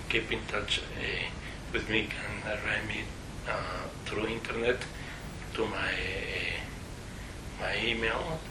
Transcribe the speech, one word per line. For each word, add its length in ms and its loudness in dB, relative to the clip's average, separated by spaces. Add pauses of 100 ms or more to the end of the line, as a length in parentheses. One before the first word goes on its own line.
keep 220 4
in 160 2
touch, 340 2
uh, 440 0 (480)
with 160 2
me, 180 6
can, 460 -2
uh, 40 0 (100)
write 200 2
me, 140 -2 (480)
uh, 400 0 (160)
through 220 0
internet 500 2 (800)
to 120 4
my, 240 2
uh, 720 0 (1000)
my 220 2
email, 560 4 (120)